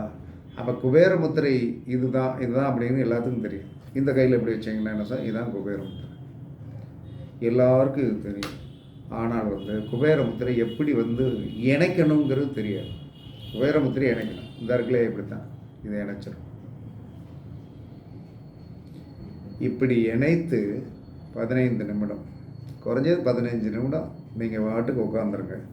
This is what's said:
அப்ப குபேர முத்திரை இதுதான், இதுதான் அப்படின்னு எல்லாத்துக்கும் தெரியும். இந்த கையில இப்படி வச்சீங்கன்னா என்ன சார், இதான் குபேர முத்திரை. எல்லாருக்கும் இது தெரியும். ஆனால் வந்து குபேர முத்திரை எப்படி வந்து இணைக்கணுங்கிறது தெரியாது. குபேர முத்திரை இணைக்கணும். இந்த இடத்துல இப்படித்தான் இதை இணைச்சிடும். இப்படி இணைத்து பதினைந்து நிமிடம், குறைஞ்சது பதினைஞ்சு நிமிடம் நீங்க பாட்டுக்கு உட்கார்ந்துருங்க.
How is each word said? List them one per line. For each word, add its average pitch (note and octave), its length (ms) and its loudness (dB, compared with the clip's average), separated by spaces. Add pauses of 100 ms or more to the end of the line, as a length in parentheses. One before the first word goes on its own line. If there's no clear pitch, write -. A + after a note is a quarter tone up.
(600)
அப்ப A#2+ 220 -2
குபேர E3 400 8
முத்திரை C#3+ 320 4 (400)
இதுதான், B2+ 500 2
இதுதான் C3 280 2
அப்படின்னு A#2+ 340 2
எல்லாத்துக்கும் A2+ 400 0
தெரியும். G2 260 -8 (280)
இந்த C#3 180 4
கையில C3 200 8
இப்படி A2+ 180 2
வச்சீங்கன்னா A2 400 -2
என்ன G#2 140 -2
சார், C3 200 -4
இதான் A#2 260 -2
குபேர G2 300 -4
முத்திரை. F2+ 180 -10 (1400)
எல்லாருக்கும் B2+ 580 6
இது A2 80 2 (140)
தெரியும். G2+ 260 -6 (680)
ஆனால் A#2 320 0
வந்து G2 200 -4 (160)
குபேர C#3+ 280 6 (100)
முத்திரை A#2+ 260 -2 (120)
எப்படி D3 340 0
வந்து A#2 260 2 (460)
இணைக்கணுங்கிறது D3+ 760 4 (120)
தெரியாது. G#2 320 -2 (580)
குபேர C#3+ 360 2
முத்திரை C3 260 2
இணைக்கணும். - 360 -4 (120)
இந்த A2+ 160 -6
இடத்துல B2 320 2
இப்படித்தான் G2+ 360 -6 (420)
இதை G#2 180 -4
இணைச்சிடும். - 420 -8 (3250)
இப்படி B2 300 2 (160)
இணைத்து C#3+ 480 4 (760)
பதினைந்து A#2 540 2
நிமிடம், G#2 340 -2 (600)
குறைஞ்சது C#3+ 420 4
பதினைஞ்சு A#2+ 480 2
நிமிடம் C3+ 320 0 (340)
நீங்க A2 180 -2 (100)
பாட்டுக்கு A#2 380 0
உட்கார்ந்துருங்க. G2+ 500 -2 (160)